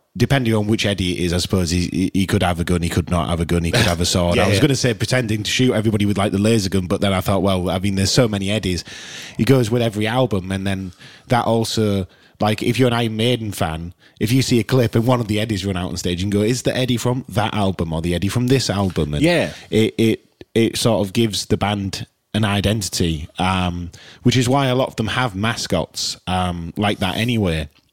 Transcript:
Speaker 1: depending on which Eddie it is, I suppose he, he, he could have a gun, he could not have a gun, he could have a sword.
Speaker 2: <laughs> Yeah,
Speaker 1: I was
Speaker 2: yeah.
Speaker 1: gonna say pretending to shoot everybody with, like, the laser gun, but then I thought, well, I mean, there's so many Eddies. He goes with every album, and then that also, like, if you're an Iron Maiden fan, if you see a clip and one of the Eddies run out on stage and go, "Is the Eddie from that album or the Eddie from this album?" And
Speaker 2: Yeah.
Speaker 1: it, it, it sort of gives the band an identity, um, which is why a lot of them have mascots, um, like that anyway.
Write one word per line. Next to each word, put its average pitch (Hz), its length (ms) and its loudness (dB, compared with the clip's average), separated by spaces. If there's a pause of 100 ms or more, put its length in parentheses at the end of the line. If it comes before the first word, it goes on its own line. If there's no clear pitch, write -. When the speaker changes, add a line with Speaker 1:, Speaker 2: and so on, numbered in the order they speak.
(160)
Speaker 1:
depending 117 380 2
on 107 140 0
which 110 180 0
Eddie 95 280 0
it 87 120 -2
is, 85 80 0
I 90 60 2
suppose 90 320 0
he, 90 160 0
he, 90 260 -2
he 95 140 2
could 101 160 2
have 87 160 0
a 85 40 -2
gun, 87 180 0
he 85 60 0
could 82 220 -2
not 85 200 0
have 85 120 0
a 82 40 -2
gun, 82 180 0
he 82 80 -2
could - 100 2
have 87 180 0
a 90 60 0
sword. 87 300 2
Speaker 2:
<laughs> - 20 2
Yeah, - 80 2
Speaker 1:
I - 20 2
was 104 100 2
Speaker 2:
yeah. 95 40 0
Speaker 1:
gonna 139 140 4
say 120 180 0
pretending 110 500 -2
to - 80 -4
shoot 127 220 2
everybody 104 320 2
with, 101 120 0
like, 98 140 0
the 95 60 2
laser 104 320 4
gun, 92 180 0
but 95 140 -2
then 101 100 2
I 92 80 2
thought, 98 220 0
well, 92 280 2
I 90 100 0
mean, 98 160 -2
there's 95 160 0
so 127 160 4
many 98 220 -2
Eddies. 95 360 -2 (520)
He - 60 2
goes 123 280 4
with 120 100 2
every 107 260 -2
album, 107 440 -2
and 95 140 -4
then 95 280 -4 (340)
that 120 180 2
also, 107 640 0 (320)
like, 107 240 0
if 117 160 0
you're 131 80 4
an 117 60 0
Iron 117 240 -2
Maiden 113 340 0
fan, 85 420 -4 (260)
if 110 120 -2
you 131 100 4
see 120 180 2
a 104 40 2
clip 123 320 2
and 113 100 2
one 123 140 4
of 113 80 -4
the 104 120 0
Eddies 104 260 -2
run 98 100 -2
out 90 140 -4
on 92 80 -8
stage 90 260 -2
and 101 80 -2
go, 101 100 2
"Is 117 200 0
the - 160 -2
Eddie 123 200 0
from 123 300 -2
that 104 260 -2
album 92 380 0
or 80 100 -2
the 87 140 0
Eddie 95 140 0
from 123 180 0
this 127 220 2
album?" 90 460 0
And 73 80 0
Speaker 2:
Yeah. 151 300 2 (180)
Speaker 1:
it, 110 260 2
it, 110 280 2 (280)
it 113 240 2
sort 104 280 2
of 92 80 -8
gives 113 340 0
the 107 100 0
band 101 480 -4 (300)
an 110 100 2
identity, 95 800 0 (120)
um, 90 500 -2 (320)
which 120 160 4
is 123 100 2
why 135 200 2
a 127 80 0
lot 131 120 2
of - 80 -12
them 110 120 -2
have 120 280 -4
mascots, - 840 -4 (100)
um, 87 500 -4
like 104 220 0
that 92 180 -2
anyway. 98 500 0 (260)